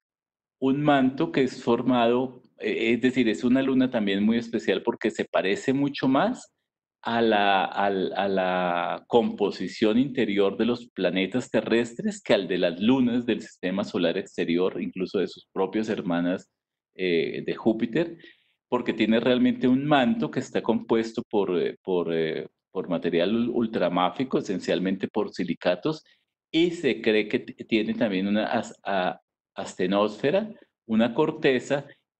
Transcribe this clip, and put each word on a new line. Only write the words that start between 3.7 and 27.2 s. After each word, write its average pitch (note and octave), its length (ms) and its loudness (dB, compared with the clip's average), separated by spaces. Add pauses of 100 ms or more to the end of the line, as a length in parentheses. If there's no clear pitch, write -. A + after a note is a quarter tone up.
también G2+ 340 0
muy A2+ 140 4
especial G#2 440 -2
porque - 280 -2
se - 140 -4
parece G2 480 0
mucho C#3 360 0
más F3+ 440 0 (500)
a A#2 200 0
la, G2+ 420 4
al, G2+ 500 -2
a G2 120 0
la F2+ 800 0
composición G#2+ 920 0
interior G2+ 580 0
de A2+ 100 0
los A#2+ 240 -4
planetas F#2 600 -2
terrestres A#2 680 0
que - 140 2
al F#2+ 140 0
de F2+ 100 0
las F2 220 0
lunas A#2+ 460 2
del G#2+ 160 0
sistema F#2+ 420 -6
solar F2 340 -2
exterior, F2+ 640 -2
incluso F#2 380 -4
de E2+ 80 -2
sus - 240 -18
propias G2+ 360 -2
hermanas, F2+ 640 -2 (500)
eh, E2 460 0
de E2+ 80 -2
Júpiter, A#2+ 640 -2 (500)
porque A#2 240 -2
tiene A2+ 280 2
realmente B2 480 2
un C3+ 180 2
manto C3 440 2
que C3+ 100 -4
está G#2 220 -4
compuesto A2+ 680 0
por, F#2 260 0
eh, C#2+ 260 -2
por, F2 300 -2
eh, D#2+ 360 -2 (240)
por F2 160 -6
material F2 440 0
ul-, A#2 220 0
ultramáfico, F#2+ 840 0
esencialmente F#2 680 -2
por G2+ 260 -4
silicatos, F2+ 720 -2 (500)
y E3+ 200 2
se A#2+ 280 -2
cree G#2+ 280 2